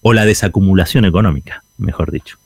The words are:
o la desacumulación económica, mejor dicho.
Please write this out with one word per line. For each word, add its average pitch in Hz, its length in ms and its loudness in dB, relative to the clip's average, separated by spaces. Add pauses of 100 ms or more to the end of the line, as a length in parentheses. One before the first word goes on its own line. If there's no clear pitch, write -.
o 113 100 2
la 110 140 2
desacumulación 98 760 2
económica, 87 580 -2 (160)
mejor - 320 -6
dicho. - 360 -12